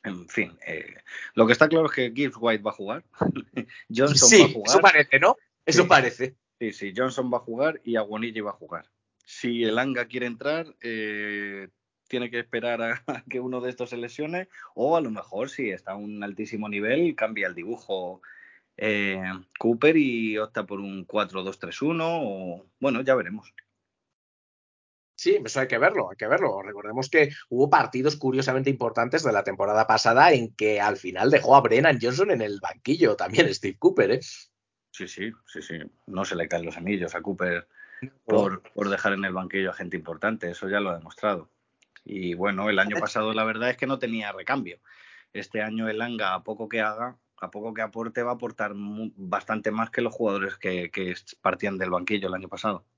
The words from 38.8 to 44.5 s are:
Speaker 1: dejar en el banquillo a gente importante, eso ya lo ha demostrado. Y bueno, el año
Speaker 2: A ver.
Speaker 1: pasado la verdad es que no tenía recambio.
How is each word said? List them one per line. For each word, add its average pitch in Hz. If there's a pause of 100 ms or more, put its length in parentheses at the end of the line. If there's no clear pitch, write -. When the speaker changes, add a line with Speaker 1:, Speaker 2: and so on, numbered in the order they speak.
Speaker 1:
dejar 98
en 98
el 92
banquillo 92
a -
gente 90
importante, 87
eso 95
ya 101
lo 98
ha 85
demostrado. 85 (560)
Y 90
bueno, 98
el 101
año 98
Speaker 2:
A 107
ver. -
Speaker 1:
pasado 110
la 110
verdad 110
es 123
que 135
no 135
tenía 113
recambio. 95 (540)